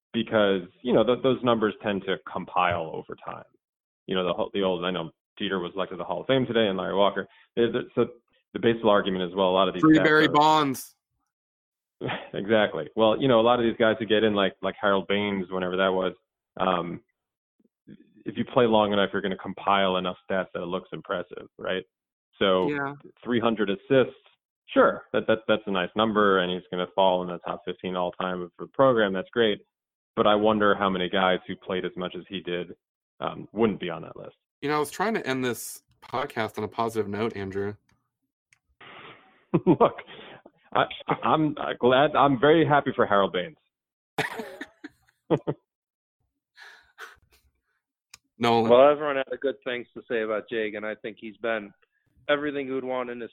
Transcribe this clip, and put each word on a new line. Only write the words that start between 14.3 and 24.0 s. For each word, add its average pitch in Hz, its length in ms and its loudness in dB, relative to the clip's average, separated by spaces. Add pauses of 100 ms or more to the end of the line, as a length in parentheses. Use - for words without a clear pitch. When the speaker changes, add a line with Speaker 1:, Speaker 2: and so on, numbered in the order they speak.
Speaker 1:
like, 95 260 2
like 95 180 -6
Harold 98 280 0
Baines, 101 420 -2
whenever 92 280 -4
that 95 160 2
was, 92 180 -2 (480)
um, 87 400 -2 (1300)
if - 120 -8
you 117 60 -4
play 123 240 4
long 107 240 4
enough, 101 220 2
you're 98 80 -2
gonna 92 160 -4
compile 98 600 0
enough 90 200 -4 (120)
stats 95 240 -2
that 90 80 -8
it 90 60 -8
looks 92 240 -8
impressive, 90 560 -10 (100)
right? 92 260 -6 (540)
So 92 320 2
Speaker 2:
Yeah. 143 240 -4 (300)
Speaker 1:
three 117 160 -2
hundred 107 300 0
assists, 123 500 0 (540)